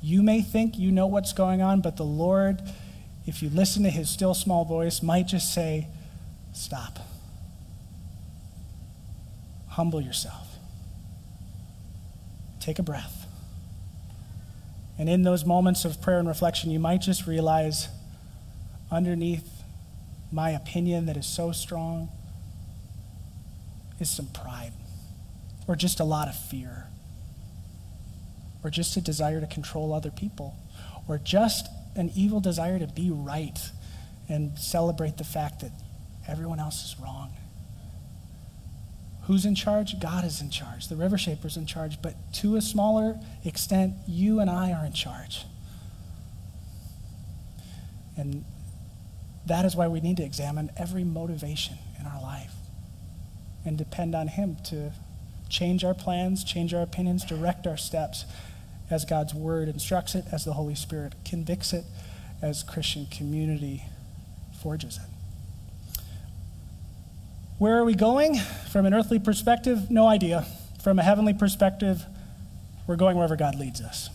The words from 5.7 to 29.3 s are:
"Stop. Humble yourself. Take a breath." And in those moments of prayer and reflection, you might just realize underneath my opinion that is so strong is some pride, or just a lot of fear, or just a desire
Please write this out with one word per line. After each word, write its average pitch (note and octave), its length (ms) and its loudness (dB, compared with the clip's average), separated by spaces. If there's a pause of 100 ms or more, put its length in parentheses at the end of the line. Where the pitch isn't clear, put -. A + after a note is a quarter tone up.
"Stop. - 460 -6 (2750)
Humble E3 340 2
yourself. - 560 -6 (2000)
Take - 200 -2
a - 40 4
breath." - 440 -6 (1700)
And D#3 140 2
in F3+ 140 8
those F3+ 200 6
moments F3+ 420 6
of D#3 160 -2
prayer F3+ 180 6
and E3+ 80 4
reflection, E3 420 2
you D#3+ 100 2
might E3+ 220 4
just F#3 240 2
realize D#3+ 600 4 (1040)
underneath E3+ 720 0 (680)
my D#3+ 200 2
opinion E3+ 560 0
that D3+ 100 0
is C#3+ 80 -4
so E3+ 260 -2
strong E3 580 -4 (1900)
is E3 80 -2
some - 200 -4
pride, - 460 -8 (960)
or F3 80 2
just F3 240 2
a E3+ 40 4
lot D3+ 240 2
of - 80 -6
fear, B2+ 500 -8 (1800)
or D#3+ 60 -2
just E3 260 0
a F#3+ 60 2
desire D#3 400 0